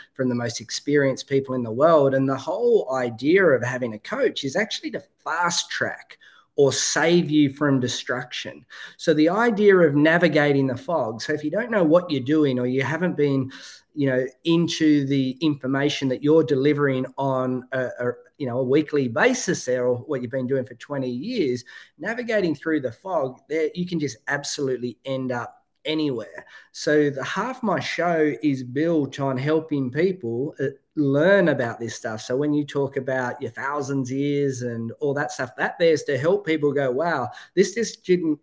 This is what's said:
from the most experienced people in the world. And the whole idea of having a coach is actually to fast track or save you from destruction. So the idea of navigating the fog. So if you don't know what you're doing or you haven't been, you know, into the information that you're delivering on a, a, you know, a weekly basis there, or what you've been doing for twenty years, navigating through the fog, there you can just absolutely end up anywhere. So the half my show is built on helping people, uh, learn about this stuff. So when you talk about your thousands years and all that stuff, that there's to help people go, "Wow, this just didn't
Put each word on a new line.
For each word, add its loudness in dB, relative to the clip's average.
from -2
the 0
most -4
experienced 0
people 0
in -2
the -6
world. 2
And 0
the -2
whole -2
idea 0
of 4
having -4
a -12
coach -4
is -4
actually -4
to -10
fast -2
track -6
or 6
save 2
you 4
from 2
destruction. -6
So 2
the 6
idea 4
of 6
navigating 4
the -2
fog. -4
So -4
if -4
you -4
don't -4
know 2
what 4
you're 0
doing 2
or 0
you 0
haven't -2
been, 0
you 0
know, 0
into 2
the 0
information 0
that -2
you're 6
delivering 2
on -2
a, -2
a, -2
you -6
know, -4
a 0
weekly 0
basis 0
there, 0
or 0
what -6
you've -8
been -4
doing 0
for -18
twenty -8
years, -4
navigating -2
through -2
the -6
fog, -6
there 0
you -4
can -2
just -4
absolutely -4
end -4
up -10
anywhere. -4
So 2
the -6
half -6
my 2
show 0
is 2
built -2
on 0
helping 0
people, -2
uh, -2
learn 4
about 0
this -6
stuff. -8
So -4
when 0
you 0
talk -2
about -4
your -8
thousands -4
years -2
and -6
all -2
that -4
stuff, -8
that -4
there's 4
to -2
help 0
people 0
go, 0
"Wow, -2
this 2
just -6
didn't 2